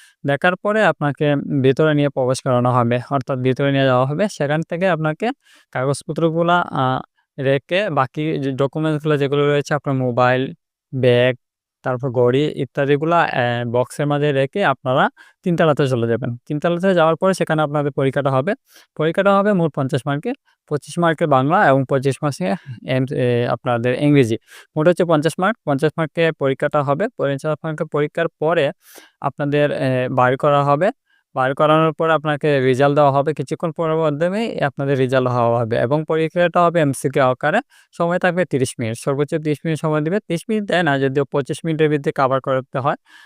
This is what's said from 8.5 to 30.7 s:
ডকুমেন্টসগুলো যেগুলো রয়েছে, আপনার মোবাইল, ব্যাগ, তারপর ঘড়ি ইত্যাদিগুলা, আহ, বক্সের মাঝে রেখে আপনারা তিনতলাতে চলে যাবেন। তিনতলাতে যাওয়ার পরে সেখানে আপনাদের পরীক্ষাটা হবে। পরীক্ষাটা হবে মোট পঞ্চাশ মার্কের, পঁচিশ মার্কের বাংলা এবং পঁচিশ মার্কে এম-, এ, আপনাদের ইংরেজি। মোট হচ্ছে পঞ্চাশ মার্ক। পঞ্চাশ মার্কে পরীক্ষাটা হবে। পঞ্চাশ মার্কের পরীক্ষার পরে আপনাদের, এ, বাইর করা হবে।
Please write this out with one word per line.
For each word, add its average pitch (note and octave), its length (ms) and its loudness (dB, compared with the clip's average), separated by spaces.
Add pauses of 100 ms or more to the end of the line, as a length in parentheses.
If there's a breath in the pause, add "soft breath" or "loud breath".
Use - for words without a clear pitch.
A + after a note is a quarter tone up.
ডকুমেন্টসগুলো D3+ 640 -2
যেগুলো C#3+ 300 2
রয়েছে, C#3+ 280 0
আপনার C#3 220 -2
মোবাইল, B2+ 460 2 (500)
ব্যাগ, B2 420 4 (500)
তারপর B2+ 260 -4
ঘড়ি B2 320 2 (140)
ইত্যাদিগুলা, C#3+ 640 0
আহ, - 120 0 (380)
বক্সের B2 360 -2
মাঝে D3 260 0
রেখে C3+ 320 -2
আপনারা C#3 400 0 (360 soft breath)
তিনতলাতে D#3+ 480 2
চলে A#2+ 200 0
যাবেন। A#2+ 220 -2 (140)
তিনতলাতে F3 500 -2
যাওয়ার D#3+ 220 4
পরে F#3+ 180 2
সেখানে D#3+ 280 -2
আপনাদের D3 300 -2
পরীক্ষাটা C3+ 380 0
হবে। C3+ 220 0 (440 soft breath)
পরীক্ষাটা F3+ 380 2
হবে G3 180 2
মোট E3+ 220 0
পঞ্চাশ C3+ 320 -2
মার্কের, D3 300 -4 (340)
পঁচিশ D3 280 -6
মার্কের E3+ 300 0
বাংলা C#3 380 4
এবং C3+ 220 4
পঁচিশ C3+ 320 0
মার্কে D#3 280 -4 (380 loud breath)
এম-, C3 280 -2
এ, C3 120 -2 (220)
আপনাদের B2 440 -2 (100)
ইংরেজি। C#3 340 4 (320 loud breath)
মোট D#3 180 -2
হচ্ছে F3+ 180 4
পঞ্চাশ D#3+ 340 2
মার্ক। G3 260 -2
পঞ্চাশ C#3+ 320 0
মার্কে E3 360 -2
পরীক্ষাটা C#3+ 500 -2
হবে। C#3+ 260 0
পঞ্চাশ C#3 520 -4
মার্কের D#3+ 260 -6
পরীক্ষার D#3 420 -2 (100)
পরে D#3+ 260 2 (560 loud breath)
আপনাদের, D3 520 -2
এ, C3+ 160 -2 (200)
বাইর B2+ 280 2
করা C#3+ 280 2
হবে। C#3+ 240 2 (460)